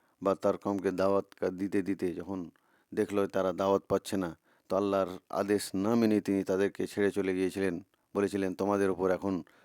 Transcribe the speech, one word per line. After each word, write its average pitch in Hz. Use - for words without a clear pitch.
বা 98
তার 92
কওমকে 98
দাওয়াত 95
কা-, 92
দিতে 95
দিতে 90
যখন 87
দেখল 101
তারা 95
দাওয়াত 98
পাচ্ছে 98
না, 85
তো 95
আল্লাহর 98
আদেশ 101
না 98
মেনে 110
তিনি 98
তাদেরকে 95
ছেড়ে 101
চলে 95
গিয়েছিলেন, 92
বলেছিলেন, 98
"তোমাদের 98
উপর 92
এখন 90